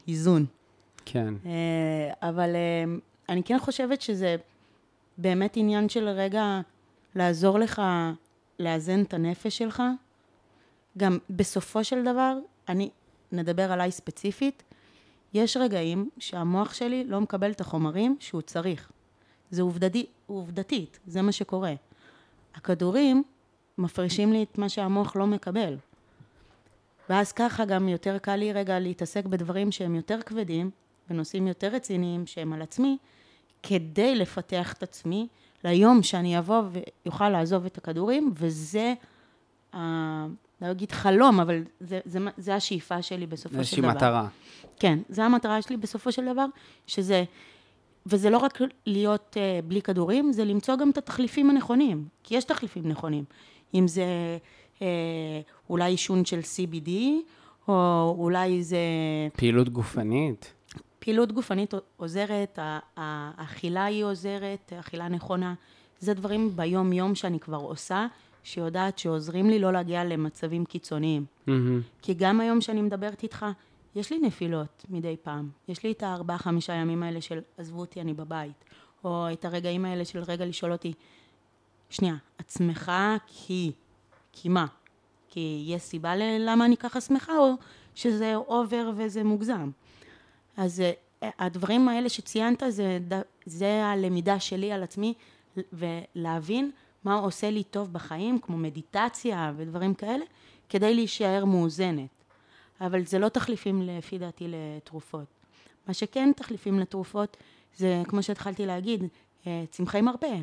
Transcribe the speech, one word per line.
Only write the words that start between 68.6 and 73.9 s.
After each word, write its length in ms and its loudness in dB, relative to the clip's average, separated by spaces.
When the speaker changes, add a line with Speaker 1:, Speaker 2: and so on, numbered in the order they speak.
Speaker 1:
שעוזרים 520 0
לי 100 4
לא 140 4
להגיע 300 -2
למצבים 640 -2
קיצוניים. 600 -2
Speaker 2:
מהמם. 340 2
Speaker 1:
כי 120 -2
גם 280 4
היום 200 4
שאני 200 -2
מדברת 420 -4
איתך, 220 -8